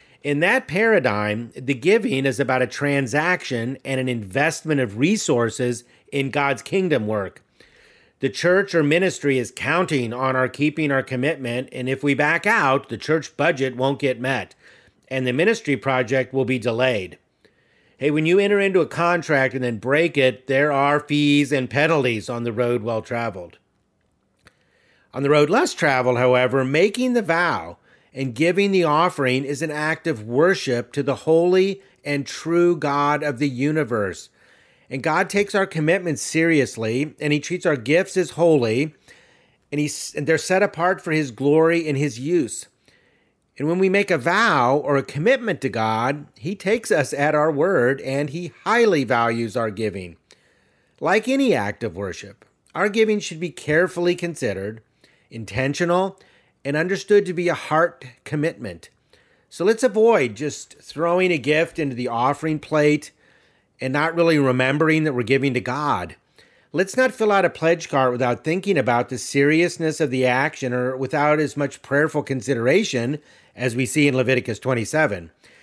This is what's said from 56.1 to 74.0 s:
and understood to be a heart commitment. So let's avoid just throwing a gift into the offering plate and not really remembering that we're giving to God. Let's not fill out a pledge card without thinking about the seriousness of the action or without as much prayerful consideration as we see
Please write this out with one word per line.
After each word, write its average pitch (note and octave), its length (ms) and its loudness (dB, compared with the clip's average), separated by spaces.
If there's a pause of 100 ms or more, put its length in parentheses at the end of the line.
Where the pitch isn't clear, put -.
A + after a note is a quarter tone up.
and C#3+ 120 -2
understood F#3+ 480 2
to F3+ 80 -6
be F3 160 -2
a D#3+ 40 2
heart E3 520 0 (180)
commitment. C3+ 680 -6 (600)
So - 160 -4
let's A3 180 2
avoid G#3+ 520 4
just - 460 -10
throwing F3 480 0
a E3+ 80 2
gift D3+ 400 0
into C#3+ 160 -2
the A#2+ 140 -6
offering C3+ 500 0
plate D3+ 540 0 (720)
and C3 100 -4
not D#3 240 0
really E3 240 4
remembering C#3+ 640 2
that D#3 80 0
we're B2 120 -2
giving C3 320 2
to B2+ 40 -2
God. B2 560 -4 (560)
Let's F#3+ 240 -2
not B3+ 160 2
fill A3 220 0
out G3 100 4
a E3+ 60 2
pledge D#3+ 400 0
card C3 240 2
without B2 320 -2
thinking F3+ 320 -2
about B2 320 2
the B2+ 80 -6
seriousness D#3 800 0
of D3+ 100 0
the B2+ 160 0
action C3 460 -2
or B2+ 240 -4
without D3 460 0
as C#3 160 -4
much C#3 240 -4
prayerful D3 420 0
consideration C3 960 0 (380)
as B2 180 -2
we B2+ 100 0
see C#3+ 220 2